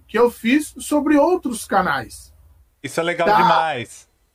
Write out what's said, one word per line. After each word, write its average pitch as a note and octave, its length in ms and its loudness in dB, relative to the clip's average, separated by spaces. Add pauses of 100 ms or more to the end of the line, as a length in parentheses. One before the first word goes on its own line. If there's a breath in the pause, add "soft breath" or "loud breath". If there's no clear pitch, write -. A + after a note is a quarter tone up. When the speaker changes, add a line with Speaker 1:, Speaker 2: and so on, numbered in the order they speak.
Speaker 1:
que G#3+ 120 -4
eu A#3+ 120 4
fiz C4 480 -2
sobre D4 380 0
outros D4 480 0
canais. C#3 720 -4 (480)
Speaker 2:
Isso C#3 180 -6
é - 20 0
legal E3+ 260 -2
Speaker 1:
Tá. G#3 80 4
Speaker 2:
demais. D#3+ 680 0 (280)